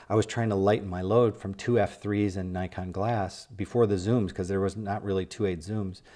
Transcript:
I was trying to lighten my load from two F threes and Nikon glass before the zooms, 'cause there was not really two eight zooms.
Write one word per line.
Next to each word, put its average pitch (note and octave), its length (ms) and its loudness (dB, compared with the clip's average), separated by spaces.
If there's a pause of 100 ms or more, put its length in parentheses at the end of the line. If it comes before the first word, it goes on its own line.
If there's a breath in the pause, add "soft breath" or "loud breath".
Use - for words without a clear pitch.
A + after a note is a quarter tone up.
I G2+ 60 2
was G#2+ 120 4
trying A2+ 220 -2
to G2+ 60 2
lighten G2+ 320 2
my F2+ 140 -4
load G#2+ 360 4
from F#2+ 180 -8
two A#2+ 240 0
F G2+ 220 0
threes G#2 360 0
and F#2 160 -4
Nikon F#2 380 -6
glass G2+ 640 -2
before A2+ 320 2
the G2+ 80 4
zooms, G2 380 2
'cause F#2 140 -4
there F#2+ 140 0
was G2 160 0
not G#2 260 -4
really F#2+ 220 0
two - 220 -4
eight F2+ 120 -2
zooms. F#2+ 420 -6 (140 loud breath)